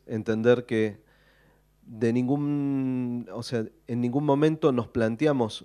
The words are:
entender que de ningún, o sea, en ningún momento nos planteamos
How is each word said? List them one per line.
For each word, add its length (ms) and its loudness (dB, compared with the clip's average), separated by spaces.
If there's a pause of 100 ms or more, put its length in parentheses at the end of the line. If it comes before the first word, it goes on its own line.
entender 600 2
que 340 -2 (880)
de 260 -2
ningún, 1200 -2
o 100 -8
sea, 220 -4 (220)
en 160 -4
ningún 220 0
momento 480 4
nos 160 0
planteamos 760 0